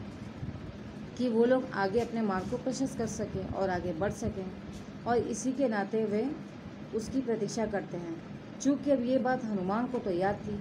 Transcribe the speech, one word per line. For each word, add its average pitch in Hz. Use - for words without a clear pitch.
कि 240
वो 226
लोग 254
आगे 196
अपने 226
मार्ग 190
को 240
प्रशस्त 262
कर 226
सकें 190
और 190
आगे 180
बढ़ 196
सकें, 190
और 240
इसी 240
के 269
नाते 220
वे 226
उसकी 254
प्रतीक्षा 220
करते 185
हैं। -
चूँकि 285
अब 247
ये 254
बात 247
हनुमान 208
को 247
तो 202
याद 190
थी, 202